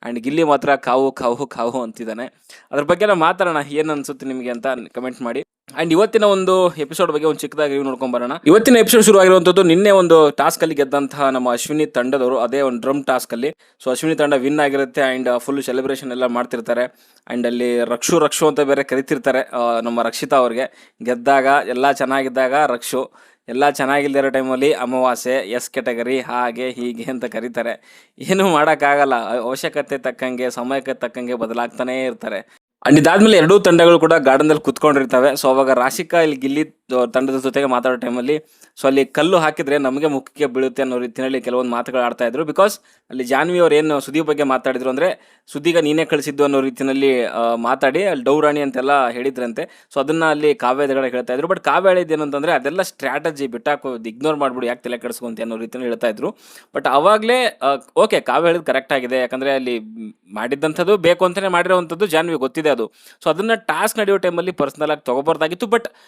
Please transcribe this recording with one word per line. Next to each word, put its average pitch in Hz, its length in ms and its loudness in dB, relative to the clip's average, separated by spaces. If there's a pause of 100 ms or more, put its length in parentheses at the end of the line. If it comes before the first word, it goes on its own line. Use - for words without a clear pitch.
and 120 100 -8
ಗಿಲ್ಲಿ 143 240 -2
ಮಾತ್ರ 143 320 2
"ಕಾವು, 135 360 0
ಕಾವು, 127 360 -4
ಕಾವು" 120 360 -6
ಅಂತಿದ್ದಾನೆ. 113 580 -12 (300)
ಅದ್ರ 143 120 -2
ಬಗ್ಗೆ 175 200 0
ಎಲ್ಲ 208 100 4
ಮಾತಾಡೋಣ, 175 440 2 (120)
ಏನ್ 151 200 -2
ಅನ್ಸುತ್ತೆ 143 360 -8
ನಿಮ್ಗೆ 131 240 -8
ಅಂತ 120 180 -6
ಕಾಮೆಂಟ್ 123 540 -8
ಮಾಡಿ. 123 220 -6 (380)
And 165 100 -2
ಇವತ್ತಿನ 214 320 2
ಒಂದು 185 520 2
ಎಪಿಸೋಡ್ 160 360 -2
ಬಗ್ಗೆ 151 140 -2
ಒಂದು 151 140 0
ಚಿಕ್ಕದಾಗಿ 143 340 -4
ರಿವ್ಯೂ 139 160 -2
ನೋಡ್ಕೊಂಡ್ 127 240 -4
ಬರೋಣ. 123 180 -4 (140)
ಇವತ್ತಿನ 220 320 8
ಎಪಿಸೋಡ್ 226 260 6
ಶುರು 202 160 8
ಆಗಿರುವಂತದ್ದು 185 440 6
ನಿನ್ನೆ 185 280 4
ಒಂದು 165 380 6
ಟಾಸ್ಕ್ 151 340 0
ಅಲ್ಲಿ 160 120 -2
ಗೆದ್ದಂತಹ 139 540 -2
ನಮ್ಮ 127 220 0
ಅಶ್ವಿನಿ 151 340 -2
ತಂಡದವರು, 131 520 0
ಅದೇ 120 240 -2
ಒಂದು 123 200 -2
ಡ್ರಮ್ 135 240 -4
ಟಾಸ್ಕ್ 127 280 -4
ಅಲ್ಲಿ. 120 140 -4 (360)
So 131 80 -2
ಅಶ್ವಿನಿ 156 240 -2
ತಂಡ 147 180 2
ವಿನ್ 139 260 0
ಆಗಿರುತ್ತೆ 135 580 0
and, 127 120 -2
ಆ, 123 80 0
ಫುಲ್ 139 260 -4
ಸೆಲೆಬ್ರೇಷನ್ 131 480 -6
ಎಲ್ಲ 127 140 -2
ಮಾಡ್ತಿರ್ತಾರೆ 120 720 -4 (400)
and 120 120 -2
ಅಲ್ಲಿ 120 320 -2
"ರಕ್ಷು, 120 400 0
ರಕ್ಷು" 156 280 2
ಅಂತ 147 120 2
ಬೇರೆ 139 240 2
ಕರಿತಿರ್ತಾರೆ, 131 580 -2
ಆ, 120 380 -2
ನಮ್ಮ 117 220 -2
ರಕ್ಷಿತಾ 127 360 0
ಅವ್ರಿಗೆ. 123 640 -2
ಗೆದ್ದಾಗ 127 440 0 (200)
ಎಲ್ಲ 127 240 0
ಚೆನ್ನಾಗಿದ್ದಾಗ 131 600 -2
ರಕ್ಷು, 131 580 -2 (360)
ಎಲ್ಲ 135 220 0
ಚೆನ್ನಾಗಿಲ್ದೇ 139 500 0
ಇರೋ 135 100 0
ಟೈಮಲ್ಲಿ 131 440 0
ಅಮಾವಾಸ್ಯೆ, 127 800 -2
ಎಸ್ 120 180 -6
ಕೆಟಗರಿ, 123 500 -4
ಹಾಗೆ 123 500 -4
ಹೀಗೆ 120 340 -8
ಅಂತ 127 220 -8
ಕರೀತಾರೆ. 113 800 -8 (140)
ಏನೂ 190 300 0
ಮಾಡೋಕ್ಕಾಗಲ್ಲ, 143 880 2
ಅವಶ್ಯಕತೆ 139 580 -6
ತಕ್ಕಂಗೆ, 127 520 -6
ಸಮಯಕ್ಕೆ 127 440 -6
ತಕ್ಕಂಗೆ 123 420 -8
ಬದಲಾಗ್ತಾನೇ 120 680 -6
ಇರ್ತಾರೆ. 110 540 -10 (300)
And 147 100 8
ಇದಾದ್ಮೇಲೆ 196 380 6
ಎರಡೂ 175 220 6
ತಂಡಗಳು 170 400 6
ಕೂಡ 160 140 4
ಗಾರ್ಡನ್ 147 360 4
ಅಲ್ಲಿ 151 140 2
ಕುತ್ಕೊಂಡಿರ್ತವೆ. 135 680 2
So 135 180 -2
ಅವಾಗ 135 240 2
ರಾಶಿಕಾ 135 500 0
ಇಲ್ಲಿ 156 140 2
ಗಿಲ್ಲಿ, 139 340 -4 (320)
ಆ, 123 40 2
ತಂಡದ 131 380 -2
ಜೊತೆಗೆ 135 220 0
ಮಾತಾಡೋ 127 300 0
ಟೈಮಲ್ಲಿ, 123 400 -4 (460)
so 143 60 0
ಅಲ್ಲಿ 135 180 4
ಕಲ್ಲು 170 320 2
ಹಾಕಿದ್ರೆ 151 400 0
ನಮಗೆ 139 300 -2
ಮುಖಕ್ಕೆ 143 380 -4
ಬೀಳುತ್ತೆ 131 360 -4
ಅನ್ನೋ 127 160 -2
ರೀತಿಯಲ್ಲಿ 127 440 -6
ಕೆಲವೊಂದು 123 300 -2
ಮಾತುಗಳು 123 300 -2
ಆಡ್ತಾ 120 260 -2
ಇದ್ರು. 131 160 -4
Because 190 380 0 (280)
ಅಲ್ಲಿ 127 140 -8
ಜಾನ್ವಿ 151 360 0
ಅವ್ರು 160 160 4
ಏನು 151 240 0
ಸುದೀಪ್ 151 280 -4
ಬಗ್ಗೆ 147 160 -2
ಮಾತಾಡಿದ್ರು 131 460 -2
ಅಂದ್ರೆ, 143 580 -4
"ಸುದೀಗ 165 300 -2
ನೀನೇ 156 280 2
ಕಳಿಸಿದ್ದು" 147 380 -2
ಅನ್ನೋ 139 180 2
ರೀತಿಯಲ್ಲಿ, 135 640 0
ಆ, 117 300 -2
ಮಾತಾಡಿ 135 480 0
ಅಲ್ಲಿ 151 220 -4
"ಡೌ 139 140 2
ರಾಣಿ" 147 220 2
ಅಂತೆಲ್ಲ 135 460 0
ಹೇಳಿದ್ರಂತೆ. 123 840 -8
So 143 60 -2
ಅದನ್ನ 156 260 -2
ಅಲ್ಲಿ 151 300 2
ಕಾವ್ಯ 131 300 0
ಎದುರುಗಡೆ 135 260 -2
ಹೇಳ್ತಾ 123 220 -6
ಇದ್ರು. 143 140 -4
But 185 120 -2
ಕಾವ್ಯ 175 300 2
ಹೇಳಿದ್ದು 175 240 2
ಏನು 151 100 -2
ಅಂತಂದ್ರೆ, 143 280 -2
"ಅದೆಲ್ಲ 147 300 0
ಸ್ಟ್ರಾಟಜಿ, 147 640 -6
ಬಿಟ್ಟಾಕು, 127 480 -6
ಇಗ್ನೋರ್ 120 420 -4
ಮಾಡ್ಬಿಡು, 127 280 -2
ಯಾಕೆ 123 160 -6
ತಲೆ 120 160 -8
ಕೆಡಿಸ್ಕೊಂತಿ?" 117 440 -10
ಅನ್ನೋ 113 160 -8
ರೀತಿಯಲ್ಲಿ 120 320 -8
ಹೇಳ್ತಾ 113 180 -4
ಇದ್ರು. 120 280 -6 (400)
But 139 140 -2
ಅವಾಗ್ಲೇ, 214 720 2
ಆ, 131 60 0 (280)
ಓಕೆ, 190 240 2
ಕಾವ್ಯ 139 280 0
ಹೇಳಿದ್ 165 180 0
ಕರೆಕ್ಟ್ 135 280 -2
ಆಗಿದೆ. 127 220 -2
ಯಾಕಂದ್ರೆ 131 360 -2
ಅಲ್ಲಿ 127 280 -2 (540)
ಮಾಡಿದ್ದಂಥದ್ದು 151 640 0
ಬೇಕು 175 280 2
ಅಂತಾನೆ 190 220 -4
ಮಾಡಿರೋವಂಥದ್ದು 175 580 0
ಜಾನ್ವಿ 160 300 -2
ಗೊತ್ತಿದೆ 135 340 -2
ಅದು. 117 220 -2 (320)
So 170 60 0
ಅದನ್ನ 202 240 -2
ಟಾಸ್ಕ್ 214 460 -4
ನಡೆಯೋ 202 180 0
ಟೈಮಲ್ಲಿ 180 340 -2
ಪರ್ಸನಲ್ 151 400 -4
ಆಗಿ 143 120 -4
ತಗೋಬಾರ್ದಾಗಿತ್ತು. 156 640 -2
But 196 220 -2 (200)